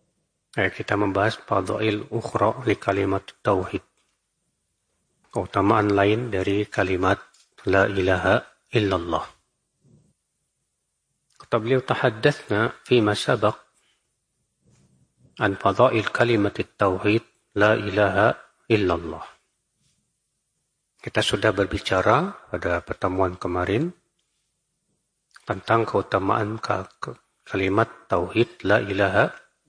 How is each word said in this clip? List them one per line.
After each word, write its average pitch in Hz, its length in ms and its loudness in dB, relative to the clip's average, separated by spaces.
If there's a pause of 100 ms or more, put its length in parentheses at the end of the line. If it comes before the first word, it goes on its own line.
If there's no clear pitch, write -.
(580)
eh, 95 160 -2
kita - 240 -4
membahas 101 480 0
fadail 104 640 -2
ukhra 110 560 -2
li 104 80 2
kalimat 98 480 -2 (160)
tauhid. 95 480 -2 (1400)
Keutamaan 104 640 2
lain 104 320 2
dari 101 400 -2
kalimat 95 480 0 (560)
la 98 160 4
ilaha 95 560 0 (320)
illallah. 90 480 -2 (2250)
Kata - 240 -6
beliau, 127 240 0
"Tahaddatsna 117 960 0
fi 123 160 2
ma 104 160 2
sabaq 110 400 0 (1800)
an 101 160 0
fadail 107 560 2
kalimat 113 480 0 (160)
tauhid 104 480 2 (320)
la 107 240 4
ilaha 101 560 2 (400)
illallah." 82 480 -2 (1800)
Kita - 240 -4
sudah 107 320 0
berbicara 104 960 0
pada 87 320 -4
pertemuan 92 560 -4
kemarin 92 480 -2 (1600)
tentang 113 400 0
keutamaan 104 720 -2
ka-, 95 400 -6
ke-, - 160 -12 (320)
kalimat 98 400 0 (240)
tauhid 95 560 -2
la 107 160 4
ilaha 101 480 0 (380)